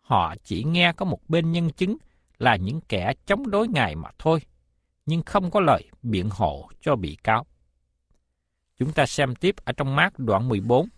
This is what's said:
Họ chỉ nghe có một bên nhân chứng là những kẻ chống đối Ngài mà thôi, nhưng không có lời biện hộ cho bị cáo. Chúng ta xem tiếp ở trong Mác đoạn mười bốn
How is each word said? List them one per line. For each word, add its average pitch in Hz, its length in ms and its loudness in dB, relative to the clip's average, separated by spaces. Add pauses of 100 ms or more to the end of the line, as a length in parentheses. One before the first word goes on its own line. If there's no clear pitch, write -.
Họ 87 340 0 (100)
chỉ 104 200 -6
nghe 170 280 2
có 196 120 -4
một 165 240 -4
bên 165 240 0
nhân 170 180 0
chứng 185 260 -2 (420)
là 117 180 4
những 101 240 -4
kẻ 110 320 -4 (140)
chống 254 240 -2
đối 208 180 0
Ngài 117 280 0
mà 80 220 -12
thôi, 160 220 2 (640)
nhưng 160 160 -2
không 185 280 -2
có 208 100 2
lời 151 300 2 (120)
biện 107 280 -2
hộ 73 400 -4 (100)
cho 147 160 0
bị 80 260 -6
cáo. 113 240 0 (1300)
Chúng 139 160 -4
ta 147 140 2
xem 131 280 -2
tiếp 190 300 0
ở - 80 -4
trong 135 240 -2
Mác 175 220 2
đoạn 110 300 0
mười 107 120 0
bốn 123 380 2